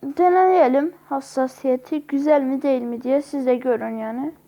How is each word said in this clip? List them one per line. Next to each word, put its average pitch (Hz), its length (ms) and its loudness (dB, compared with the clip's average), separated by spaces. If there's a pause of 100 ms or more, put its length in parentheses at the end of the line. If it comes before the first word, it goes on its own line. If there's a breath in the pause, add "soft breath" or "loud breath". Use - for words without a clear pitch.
deneyelim 349 920 2 (140)
hassasiyeti 269 1000 -4
güzel 285 360 2
mi 262 200 -2
değil 262 200 0
mi 240 200 -8
diye, 269 200 0
siz 277 240 -6
de 254 100 2
görün 226 420 -4
yani. 240 340 -8 (160)